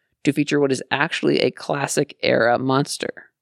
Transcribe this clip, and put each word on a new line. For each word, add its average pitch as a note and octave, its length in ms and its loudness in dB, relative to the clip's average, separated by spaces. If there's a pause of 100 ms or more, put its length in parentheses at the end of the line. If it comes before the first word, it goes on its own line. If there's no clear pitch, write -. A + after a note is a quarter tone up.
(240)
to C#3+ 100 2
feature D3 280 0
what C#3 120 2
is B2 180 -4
actually C#3+ 500 0
a B2+ 100 2
classic C#3+ 720 -4
era A#2+ 360 2
monster, - 720 -2 (120)